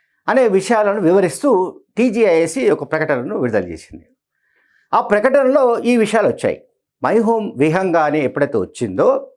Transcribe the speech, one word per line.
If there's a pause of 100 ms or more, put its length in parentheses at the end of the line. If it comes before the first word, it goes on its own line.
(280)
అనే
విషయాలను
వివరిస్తూ (160)
టీజీఐఏసీ
ఒక
ప్రకటనను
విడుదల
చేసింది. (880)
ఆ
ప్రకటనలో
ఈ
విషయాలు
వచ్చాయి. (380)
మై
హోమ్
విహంగ
అని
ఎప్పుడైతే
వచ్చిందో